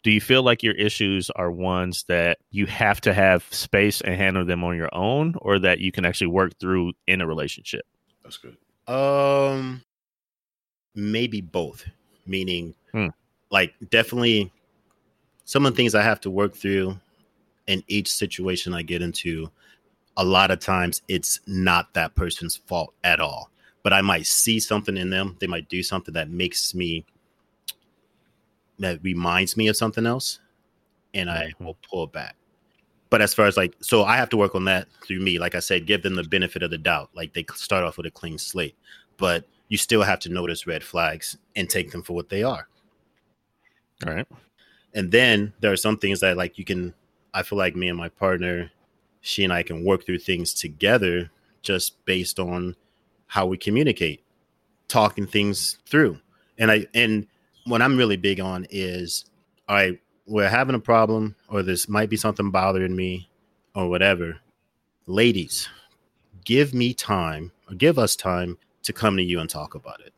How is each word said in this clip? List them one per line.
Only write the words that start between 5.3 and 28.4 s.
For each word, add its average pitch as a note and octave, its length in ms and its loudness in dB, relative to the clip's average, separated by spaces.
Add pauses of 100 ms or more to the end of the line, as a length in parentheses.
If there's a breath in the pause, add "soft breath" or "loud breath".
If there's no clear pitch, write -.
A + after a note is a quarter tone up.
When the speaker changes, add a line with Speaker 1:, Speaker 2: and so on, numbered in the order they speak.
Speaker 1:
or G2 180 2
that F2+ 220 2
you F#2+ 120 -2
can F#2 120 -2
actually F2 240 0
work F2+ 320 2
through F#2 320 0 (160)
in F#2 120 2
a E2+ 60 -2
relationship? - 580 -6 (380)
Speaker 2:
That's - 160 -20
good. - 180 -20 (300)
Speaker 3:
Um, C#3 960 2 (1120)
maybe G#2+ 460 -2
both. E2+ 440 -6 (420)
Meaning, F#2 480 -4 (180)
Speaker 1:
Hmm. G#2 160 -2 (420)
Speaker 3:
like, - 240 2 (160)
definitely A2+ 640 2 (920)
some C#3 220 2
of B2+ 60 2
the - 40 -2
things A#2+ 180 2
I G#2 80 6
have A2 200 4
to G2 80 -4
work G2 240 0
through G2 440 -2 (680)
in F#2+ 220 -2
each G2+ 240 -2
situation F#2 640 -4
I E2 80 -6
get E2+ 200 -4
into, E2 480 -6 (680 soft breath)
a F#2+ 80 2
lot F#2+ 280 4
of F2+ 80 0
times F2 480 -2
it's - 380 -2
not F#2 480 0
that D#2+ 200 -2
person's E2+ 420 -4
fault - 380 -6 (100)
at E2 160 2
all. - 300 -6 (320 soft breath)
But - 100 2
I F#2+ 100 6
might F2 240 2
see A2+ 340 2
something G#2 360 -2
in F#2 140 -2
them. F#2 300 -2
They G2 80 -4
might E2 200 -6
do F2+ 140 -4
something F2 320 -6
that D#2+ 160 -4
makes F2 440 -4
me, E2+ 300 -4 (1700)